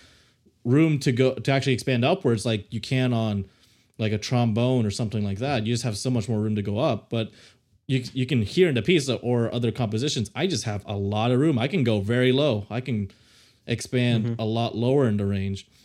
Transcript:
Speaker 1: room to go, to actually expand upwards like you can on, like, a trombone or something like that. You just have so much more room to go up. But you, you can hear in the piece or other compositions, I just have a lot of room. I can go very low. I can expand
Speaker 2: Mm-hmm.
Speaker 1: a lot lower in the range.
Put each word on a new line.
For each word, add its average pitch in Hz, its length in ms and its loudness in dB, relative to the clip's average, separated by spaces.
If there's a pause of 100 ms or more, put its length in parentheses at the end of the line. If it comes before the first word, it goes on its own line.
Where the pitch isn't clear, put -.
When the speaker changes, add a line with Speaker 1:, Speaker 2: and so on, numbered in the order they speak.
(640)
Speaker 1:
room 151 340 4
to 139 120 0
go, 127 240 2
to 117 160 -2
actually 135 220 2
expand 120 300 0
upwards 135 420 2
like 110 280 -4
you 110 80 -6
can 127 320 0
on, 107 320 0 (540)
like, 110 120 0
a 107 60 0
trombone 120 680 0
or 101 60 -2
something 107 320 -4
like 98 140 -4
that. 120 280 -2
You 120 80 0
just 120 100 -2
have 110 140 -4
so 131 120 -4
much 120 180 0
more 110 120 0
room 107 160 0
to 104 80 -2
go 101 160 -4
up. 127 300 -2
But 113 220 -4 (560)
you, 131 160 -2 (100)
you 127 120 -2
can 131 160 2
hear 175 260 2
in 139 80 0
the 113 60 0
piece 143 280 2
or 117 440 0
other 117 180 -2
compositions, 117 640 -2
I 156 120 -2
just 135 180 -2
have 104 200 -4
a 104 120 -6
lot 104 340 0
of 123 80 4
room. 147 180 2
I 120 100 0
can 165 160 0
go 110 180 2
very 123 300 4
low. 127 380 2
I 117 120 -6
can 107 300 -4 (560)
expand 120 580 0
Speaker 2:
Mm-hmm. 117 160 -4
Speaker 1:
a 110 40 -2
lot 113 300 -2
lower 127 320 2
in 104 100 2
the 101 80 0
range. 98 420 -2 (180)